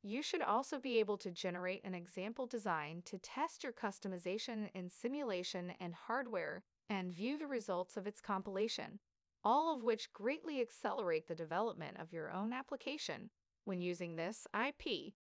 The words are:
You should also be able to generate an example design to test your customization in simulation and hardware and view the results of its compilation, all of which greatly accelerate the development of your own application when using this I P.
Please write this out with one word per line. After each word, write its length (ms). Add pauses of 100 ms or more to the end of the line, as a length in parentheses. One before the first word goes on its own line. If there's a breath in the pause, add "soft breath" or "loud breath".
You 180
should 220
also 360
be 200
able 180
to 140
generate 520
an 120
example 500
design 600
to 120
test 460
your 100
customization 1000
in 160
simulation 920
and 120
hardware 720 (260)
and 220
view 260
the 100
results 500
of 80
its 160
compilation, 760 (440)
all 300
of 100
which 300
greatly 480
accelerate 680
the 80
development 640
of 140
your 180
own 220
application 760 (340)
when 160
using 340
this 380
I 240
P. 380 (120)